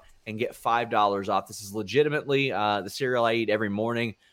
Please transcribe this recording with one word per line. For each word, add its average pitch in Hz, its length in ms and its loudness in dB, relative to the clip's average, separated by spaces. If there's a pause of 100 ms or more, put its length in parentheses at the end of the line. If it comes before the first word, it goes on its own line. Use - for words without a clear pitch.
(280)
and 110 120 -8
get - 160 -4
five 117 360 0
dollars 101 380 2
off. 98 180 0
This - 140 -14
is 98 120 -12
legitimately, 139 800 0
uh, 104 300 2
the 95 80 -8
cereal 123 360 0
I 113 80 4
eat 113 160 0
every 107 200 2
morning. 113 460 -2 (180)